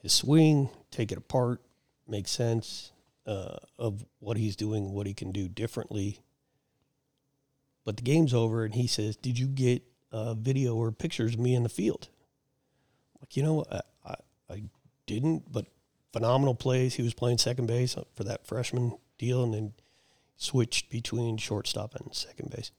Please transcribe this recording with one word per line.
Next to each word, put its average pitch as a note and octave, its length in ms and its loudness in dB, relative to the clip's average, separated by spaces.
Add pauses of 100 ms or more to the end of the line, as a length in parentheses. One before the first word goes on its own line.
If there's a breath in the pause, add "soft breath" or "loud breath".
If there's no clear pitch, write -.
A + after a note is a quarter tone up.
his - 100 0
swing, D3+ 580 6 (200)
take A2+ 220 -2
it - 60 -6
apart, B2 420 0 (480)
make G#2 180 -4
sense, - 680 -2 (340)
uh, G2 300 -8 (220)
of A2+ 260 -4 (160)
what G#2 160 -4
he's G#2+ 200 -2
doing, G#2+ 360 -4
what G2+ 140 -4
he G2+ 80 -6
can G2 180 -8
do F#2+ 160 -4
differently. G2+ 720 -6 (1600)
But G#2 140 -4
the A#2+ 40 -10
game's C#3 320 4
over, A2+ 300 4
and G#2+ 100 -4
he A#2+ 120 2
says, A2 300 -2
"Did B2 220 -2
you C3 80 0
get, C3 360 2 (280)
uh, A2+ 240 -4
video B2 420 0
or A2+ 160 0
pictures A#2 420 -2
of A2+ 60 -2
me B2 140 4
in A#2+ 80 4
the A#2 60 0
field?" - 400 -2 (1120)
Like, - 160 -10
"You C3+ 60 0
know, D#3 280 0
I, - 100 -4 (240)
I, - 100 -10 (360)
I G#2 120 -10 (440)
didn't, C#3 460 -2
but A2 140 -4 (460)
phenomenal B2 420 4
plays." B2+ 400 2
He B2+ 80 -2
was A#2 120 0
playing A#2+ 240 2
second B2 280 0
base A#2+ 300 0 (180)
for G2+ 100 -6
that - 220 -6
freshman A#2+ 520 -2 (200)
deal B2 240 0
and A#2 120 0
then G#2+ 180 -4 (640 soft breath)
switched - 540 0
between A#2 460 -4
shortstop G#2+ 580 -4
and - 200 -12
second - 360 -8
base. - 280 -10